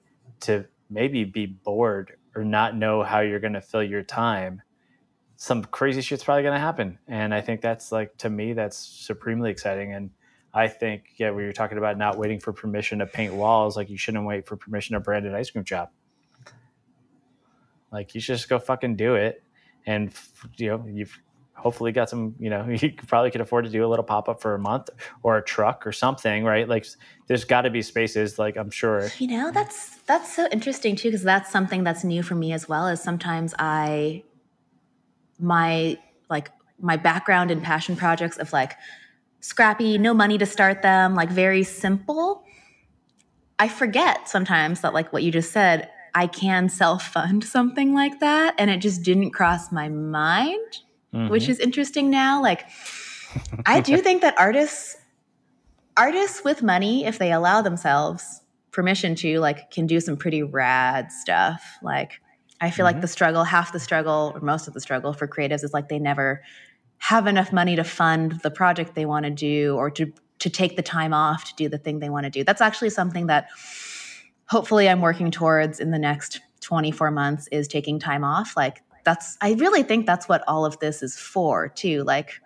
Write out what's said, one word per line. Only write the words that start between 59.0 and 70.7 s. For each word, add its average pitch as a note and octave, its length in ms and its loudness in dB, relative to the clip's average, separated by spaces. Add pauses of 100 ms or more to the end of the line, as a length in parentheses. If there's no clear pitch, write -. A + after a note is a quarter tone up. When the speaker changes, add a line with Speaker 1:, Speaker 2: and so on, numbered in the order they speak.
Speaker 2:
to, D#3+ 220 0
like, D3+ 320 -2
can E3 160 -2
do E3 140 4
some D#3+ 160 -2
pretty D#3 260 -2
rad B2+ 720 0
stuff. F2+ 500 0 (200)
Like, C#3 400 -6 (400)
I E3+ 80 0
feel F#3 140 0
like F3 120 6
Speaker 1:
Mm-hmm. F3+ 60 -4
Speaker 2:
the E3+ 60 -2
struggle, E3 360 2
half E3+ 300 2
the F3 60 -6
struggle, D3+ 540 0
or - 60 -12
most D3+ 280 -2
of C#3+ 40 -14
the C3+ 80 -12
struggle C3+ 320 -4
for C#3+ 160 -6
creatives D3 360 -2
is, D3 100 -4
like, D3 160 -4
they D3+ 80 -4
never C#3 440 0 (540)
have A3 300 2
enough G3 260 2
money F3 240 4
to E3 80 2
fund D#3+ 580 2
the D3+ 80 0
project E3+ 440 0
they D#3 100 -2
wanna D3+ 260 0
do D3 460 0
or C#3 140 0
to, D3+ 200 -2 (280)
to - 100 -4
take F3+ 280 0